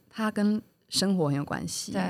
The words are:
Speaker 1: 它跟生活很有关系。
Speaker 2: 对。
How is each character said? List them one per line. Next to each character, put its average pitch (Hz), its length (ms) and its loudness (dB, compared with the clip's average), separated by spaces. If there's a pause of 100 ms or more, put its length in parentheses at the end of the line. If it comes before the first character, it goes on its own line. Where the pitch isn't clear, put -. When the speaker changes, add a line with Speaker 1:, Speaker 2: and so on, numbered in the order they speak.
Speaker 1:
它 214 220 -2
跟 208 320 2 (260)
生 190 280 2
活 160 100 2
很 143 80 2
有 143 100 -2
关 - 220 -6
系。 - 240 -8
Speaker 2:
对。 190 200 -2